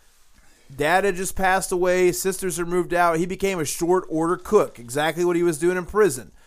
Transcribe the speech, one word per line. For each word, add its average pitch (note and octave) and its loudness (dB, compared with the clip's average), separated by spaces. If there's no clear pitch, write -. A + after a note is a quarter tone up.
Dad E3 2
had G3 0
just F#3 -6
passed F#3+ 0
away. F3+ 2
Sisters F#3 -4
had E3+ -4
moved E3+ -2
out. E3+ 2
He F3+ 0
became F#3+ -4
a D3 -2
short F3 0
order E3 -2
cook, F3 2
exactly D3 -2
what F3 2
he F3 2
was D#3+ 0
doing F3+ 2
in E3+ -4
prison. D#3 0